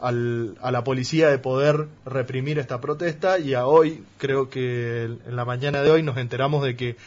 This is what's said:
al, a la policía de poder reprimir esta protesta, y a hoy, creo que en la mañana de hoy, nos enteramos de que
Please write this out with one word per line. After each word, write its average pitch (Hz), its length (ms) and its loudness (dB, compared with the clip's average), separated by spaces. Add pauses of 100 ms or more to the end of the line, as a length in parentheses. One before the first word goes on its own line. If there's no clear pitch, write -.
al, 120 600 -2
a 123 100 -2
la 123 120 -2
policía 135 460 2
de 143 80 4
poder 143 500 0 (180)
reprimir 131 540 -4
esta 127 220 -6
protesta, 170 580 0
y 139 140 -2
a 123 120 0
hoy, 156 380 6 (140)
creo 135 320 -2
que 120 560 -4
en 117 320 -10
la 123 80 -4
mañana 139 380 -2
de 151 80 6
hoy, 160 120 4
nos 135 140 -2
enteramos 135 480 -2
de 123 100 -2
que 120 320 -6